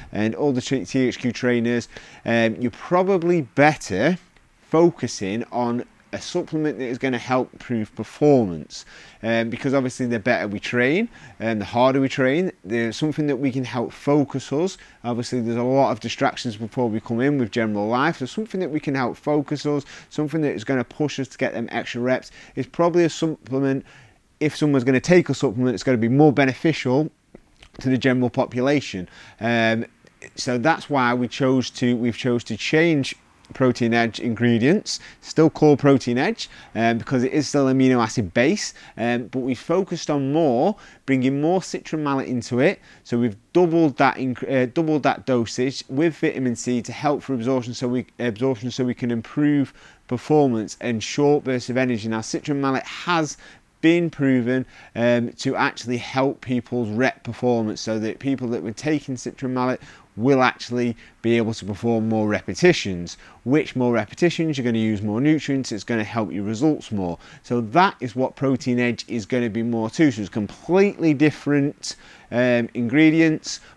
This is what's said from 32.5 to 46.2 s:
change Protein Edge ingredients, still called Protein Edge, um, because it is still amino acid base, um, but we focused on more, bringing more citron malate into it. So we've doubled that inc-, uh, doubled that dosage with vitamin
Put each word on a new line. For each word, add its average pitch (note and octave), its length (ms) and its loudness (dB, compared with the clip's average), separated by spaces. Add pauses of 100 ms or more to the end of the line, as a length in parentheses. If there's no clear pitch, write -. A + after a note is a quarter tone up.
change D#3 580 2 (400)
Protein A#2+ 400 2
Edge A#2 260 0
ingredients, A#2+ 800 2 (220)
still D#3+ 260 2
called D3+ 300 6
Protein B2+ 400 2
Edge, F#3+ 320 -4 (240)
um, A#2 240 2
because A#2+ 260 0
it - 80 0
is D3 160 0
still C#3+ 160 2
amino C3 340 4
acid A2 360 -2
base, D3 400 0 (240)
um, A#2+ 300 -2
but C3 100 -6
we B2+ 160 -2
focused E3+ 560 -4
on C#3 240 0
more, D#3 420 2 (300)
bringing C3+ 340 0
more F3 220 0
citron - 420 -6
malate C3+ 240 -2
into B2 320 -2
it. F3+ 180 2 (260)
So A#2+ 140 -2
we've A#2 200 0 (160)
doubled E3 420 4
that C3+ 200 4
inc-, B2+ 360 -4
uh, B2+ 140 2
doubled D3+ 380 0
that B2 200 0
dosage B2+ 640 -2
with D3+ 280 0
vitamin B2+ 400 -2